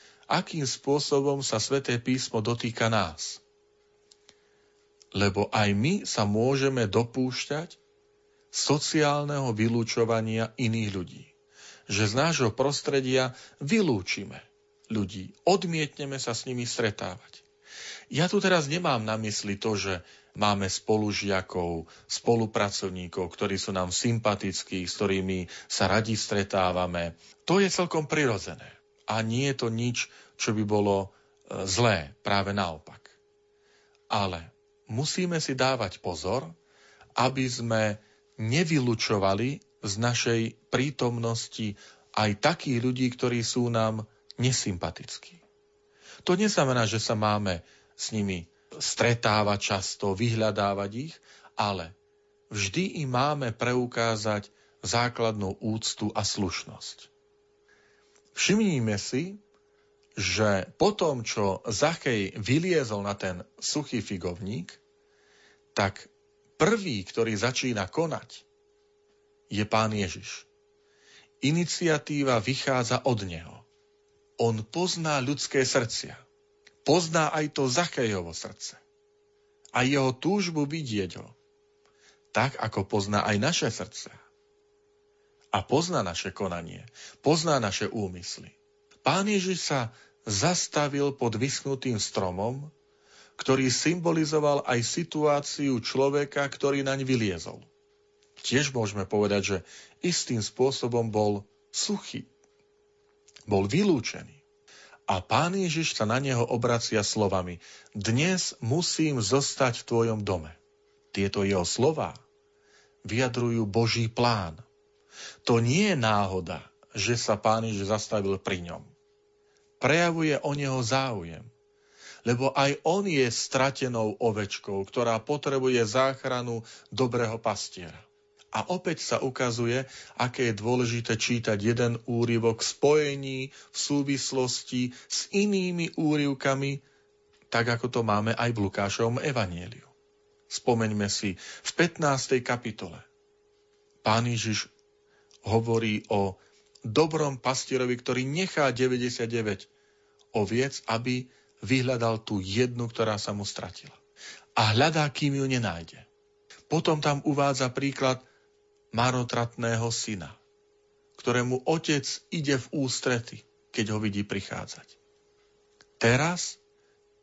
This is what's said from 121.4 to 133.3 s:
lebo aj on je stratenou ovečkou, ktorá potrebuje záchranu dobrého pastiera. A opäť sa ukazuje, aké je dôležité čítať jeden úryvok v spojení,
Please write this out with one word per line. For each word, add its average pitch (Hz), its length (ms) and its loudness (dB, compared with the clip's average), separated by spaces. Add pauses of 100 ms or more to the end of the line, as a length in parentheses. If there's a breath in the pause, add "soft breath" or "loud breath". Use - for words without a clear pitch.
lebo 123 320 2
aj 143 320 2
on 196 160 2
je 147 240 2
stratenou 123 960 0
ovečkou, 101 640 -2
ktorá 117 320 0
potrebuje 131 640 0
záchranu 123 800 0 (320 loud breath)
dobrého 120 480 0
pastiera. 90 560 -4 (540)
A - 160 -2
opäť 180 320 -2
sa - 160 -2
ukazuje, 123 720 0 (320 loud breath)
aké 123 320 0
je 104 80 -4
dôležité 117 560 0
čítať 117 400 0
jeden 117 480 2
úryvok 117 560 2
v - 80 -2
spojení, 139 720 2 (100)